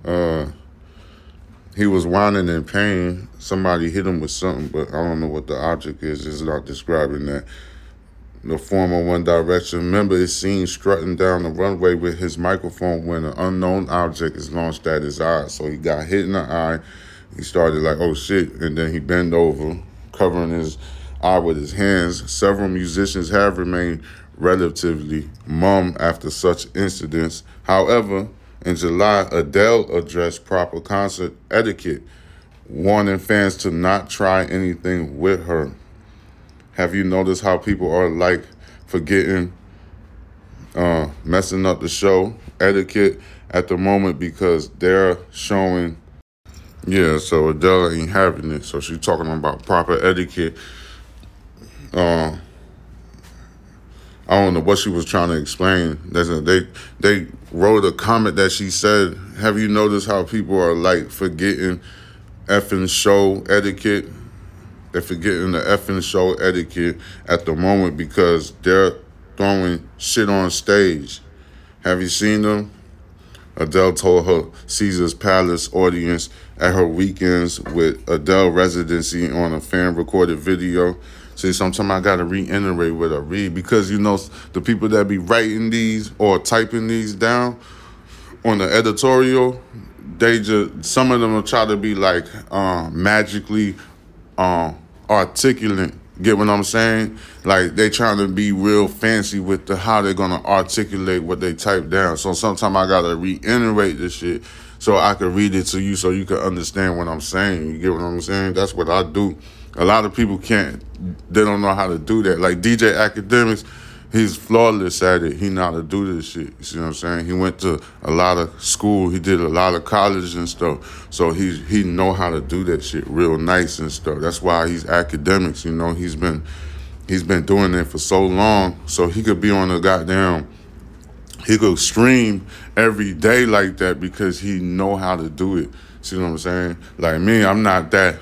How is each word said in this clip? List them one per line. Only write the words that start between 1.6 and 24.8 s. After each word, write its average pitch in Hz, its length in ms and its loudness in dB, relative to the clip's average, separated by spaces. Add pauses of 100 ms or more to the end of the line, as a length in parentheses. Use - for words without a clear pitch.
he 104 100 0
was 92 220 2
whining 98 400 2
in 80 160 -2
pain. 92 640 -2 (100)
Somebody 87 540 -2
hit 92 160 -2
him 87 120 -2
with 78 120 -6
something, 76 360 -6
but 73 220 -4
I 78 140 -4
don't 82 160 -2
know 80 80 -4
what 76 180 -8
the 73 100 -6
object 78 460 -4
is. 73 240 -8
It's 76 160 -8
not 76 240 -4
describing 73 640 -2
that. 71 160 -6 (1000)
The 80 140 -6
former 87 460 0
One 87 200 0
Direction 87 680 0
member 98 240 2
is 87 200 0
seen 95 300 -2
strutting 87 520 -2
down 92 260 2
the 82 60 -4
runway 90 440 0
with 85 240 -2
his 85 200 -6
microphone 87 680 -4
when 82 200 -4
an 73 120 -6
unknown 92 520 -2
object 82 480 -2
is 73 140 -12
launched 82 360 -4
at 78 160 0
his 73 180 -6
eye. 80 280 0
So 76 180 -10
he 76 100 -8
got 78 300 -4
hit 92 180 0
in 95 60 -4
the 95 80 -2
eye. 80 400 -4 (560)
He - 80 -12
started 80 400 2
like, 78 160 0
"Oh, 82 160 0
shit," 82 380 -2
and 78 220 -6
then 80 160 -2
he 82 80 -4
bent 85 340 0
over, 80 440 0 (360)
covering 85 360 0
his 80 300 -4 (420)
eye 90 160 4
with 82 200 2
his 71 160 -8
hands. 95 580 0
Several 101 380 0
musicians 90 600 -4
have 101 300 2
remained 87 420 -2 (360)
relatively 82 920 0 (160)